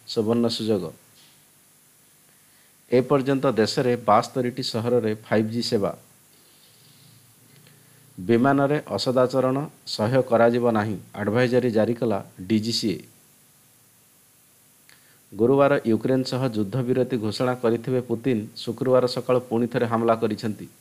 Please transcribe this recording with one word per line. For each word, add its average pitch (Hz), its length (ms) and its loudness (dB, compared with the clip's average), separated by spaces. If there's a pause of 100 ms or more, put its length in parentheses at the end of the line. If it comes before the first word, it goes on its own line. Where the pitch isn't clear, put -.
ସୁବର୍ଣ୍ଣ 117 400 0
ସୁଯୋଗ। 107 440 -2 (2000)
ଏ 127 100 6
ପର୍ଯ୍ୟନ୍ତ 135 500 0
ଦେଶରେ 120 440 0
ବାସ୍ତରୀଟି 120 680 0
ସହରରେ 113 520 0
ଫାଇଭ୍ 110 360 0
ଜି 120 100 -4
ସେବା। 98 360 -2 (2250)
ବିମାନରେ 139 680 2
ଅସଦାଚରଣ 131 800 0 (200)
ସହ୍ୟ 120 340 0
କରାଯିବ 120 500 2
ନାହିଁ, 107 260 -2 (180)
ଆଡଭାଇଜରି 120 560 0
ଜାରି 107 220 2
କଲା 110 320 -4 (160)
ଡିଜିସିଏ। 107 600 -2 (2250)
ଗୁରୁବାର 139 500 4
ୟୁକ୍ରେନ 113 380 0
ସହ 131 240 -2
ଯୁଦ୍ଧବିରତି 123 680 -2
ଘୋଷଣା 110 380 -2
କରିଥିବେ 120 460 -2
ପୁତିନ, 117 460 -2 (100)
ଶୁକ୍ରବାର 123 500 0
ସକାଳୁ 127 320 -2
ପୁଣି 117 280 -2
ଥରେ 120 180 -2
ହାମଲା 113 300 2
କରିଛନ୍ତି। 110 520 -4 (140)